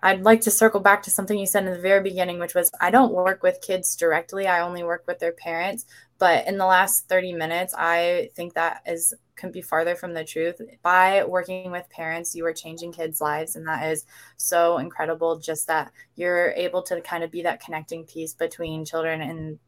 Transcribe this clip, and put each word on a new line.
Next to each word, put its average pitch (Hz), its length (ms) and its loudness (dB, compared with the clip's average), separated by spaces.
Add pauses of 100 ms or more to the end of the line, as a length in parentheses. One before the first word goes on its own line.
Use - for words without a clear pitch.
I'd 190 200 2
like 226 200 8
to 220 80 2
circle 220 300 4
back 202 220 6
to - 80 -10
something 208 280 -2
you 196 80 -4
said 190 200 0
in 185 60 -4
the 175 60 -6
very 196 240 4
beginning, 180 360 -2
which 170 160 -8
was, 175 160 2 (100)
"I 180 100 2
don't 247 220 6
work 185 300 0
with 185 180 2
kids 185 340 -2
directly. 170 520 0
I 180 140 2
only 175 220 -4
work 170 240 -4
with 175 120 -6
their 170 140 -2
parents." 170 520 -6 (340)
But 170 280 4
in 196 100 -2
the 190 80 0
last 185 420 4
thirty 185 280 0
minutes, 170 420 -4
I 170 580 0
think 175 200 -10
that 165 320 -2
is, 165 260 -2 (240)
couldn't - 160 -12
be 180 80 -12
farther 165 340 0
from 175 200 -10
the 160 100 -6
truth. 165 360 -4 (220)
By 185 420 4
working 185 460 -4
with 175 200 -8
parents, 170 440 -8
you 165 120 -4
are 165 80 -2
changing 165 380 -12
kids' 160 280 -6
lives. 156 360 -4
And 160 120 -12
that 156 220 -4
is 151 160 -4 (320)
so 170 400 2
incredible, 160 600 -2
just 156 280 -6
that 156 260 -2 (220)
you're 175 380 0
able 180 320 -2
to 170 180 -4
kind 170 200 -6
of 160 80 -6
be 170 120 -10
that 170 180 -4
connecting 160 440 -12
piece 160 280 -12
between 160 540 -6
children 160 340 -4
and 156 480 -10